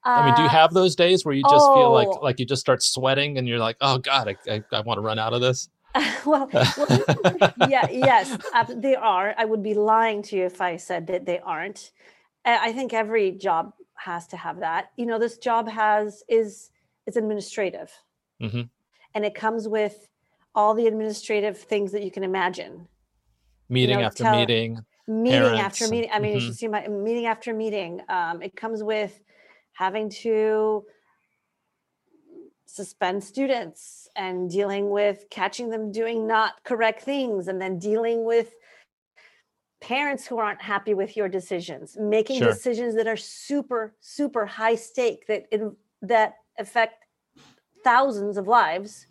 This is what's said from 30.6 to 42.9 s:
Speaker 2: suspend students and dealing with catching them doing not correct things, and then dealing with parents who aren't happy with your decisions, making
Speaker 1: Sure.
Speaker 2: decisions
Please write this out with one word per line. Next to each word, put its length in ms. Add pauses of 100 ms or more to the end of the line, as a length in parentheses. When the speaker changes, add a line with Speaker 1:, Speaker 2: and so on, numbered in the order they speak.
Speaker 2:
suspend 580
students 920
and 340
dealing 420
with 400
catching 380
them 220
doing 360
not 360
correct 380
things, 460
and 140
then 180
dealing 460
with 280 (1300)
parents 460
who 100
aren't 240
happy 320
with 240
your 120
decisions, 720
making 400
Speaker 1:
Sure. 100
Speaker 2:
decisions 460